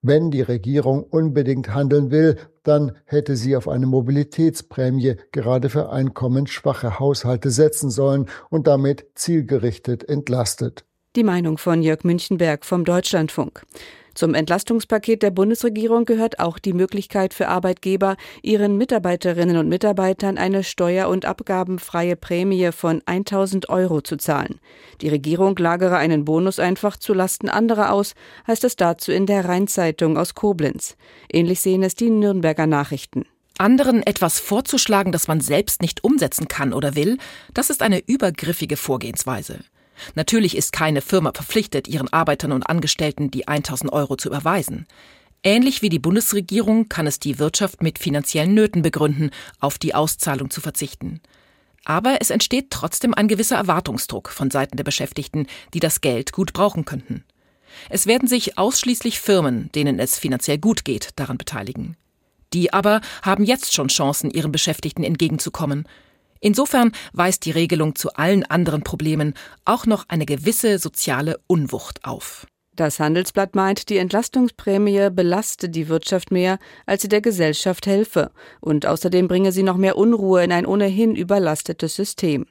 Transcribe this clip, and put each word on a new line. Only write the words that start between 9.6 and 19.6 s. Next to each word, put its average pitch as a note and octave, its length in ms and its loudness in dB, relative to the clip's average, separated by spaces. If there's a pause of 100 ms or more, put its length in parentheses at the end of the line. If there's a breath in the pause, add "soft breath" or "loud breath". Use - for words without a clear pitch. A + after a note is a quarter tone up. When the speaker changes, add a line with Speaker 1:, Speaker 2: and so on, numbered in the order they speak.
Speaker 1:
entlastet. B2+ 760 -4 (320)
Speaker 2:
Die A#3 80 4
Meinung F3 320 2
von E3 240 2
Jörg D#3 240 2
Münchenberg E3+ 580 0
vom F3 220 0
Deutschlandfunk. F3 760 0 (500 loud breath)
Zum D#3+ 200 0
Entlastungspaket G#3+ 880 0
der G3+ 80 4
Bundesregierung A3 760 0
gehört A3+ 340 0
auch E3+ 180 -2
die F#3+ 160 -4
Möglichkeit F#3+ 640 -2
für - 140 -2
Arbeitgeber, F#3+ 680 0 (240 loud breath)
ihren G#3 340 2
Mitarbeiterinnen F3 840 0
und D#3+ 120 2